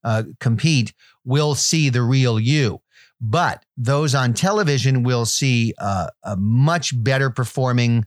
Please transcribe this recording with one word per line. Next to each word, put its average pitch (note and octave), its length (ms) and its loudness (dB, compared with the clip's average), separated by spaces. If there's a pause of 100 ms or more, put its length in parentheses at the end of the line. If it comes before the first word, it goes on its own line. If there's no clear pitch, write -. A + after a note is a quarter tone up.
uh, A2+ 180 -2 (160)
compete B2 540 0 (320)
will C#3+ 300 0
see D#3 340 0
the B2 120 0
real A#2+ 380 2
you. B2 420 0 (380)
But C3 440 -2 (140)
those C#3 380 0
on B2 180 0
television C#3 720 0
will A#2+ 220 0
see, A#2+ 520 0
uh, F#2+ 300 -4 (160)
a G#2 140 -6
much C3 540 2 (120)
better C3+ 260 0
performing, A#2+ 760 0